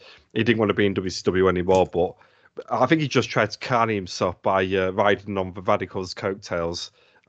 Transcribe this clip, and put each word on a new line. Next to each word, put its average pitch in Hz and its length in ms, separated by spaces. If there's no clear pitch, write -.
he 117 100
didn't 110 160
wanna 104 140
be 104 120
in 98 80
W 92 160
C - 140
W 92 240
anymore, 90 440
but 87 240
I 117 160
think 160 160
he 147 60
just 123 220
tried 110 220
to - 80
carny 117 360
himself 92 460
by, 95 240
uh, 95 260
riding 101 460
on 92 160
the 98 80
Radical's 95 520
coattails, 90 800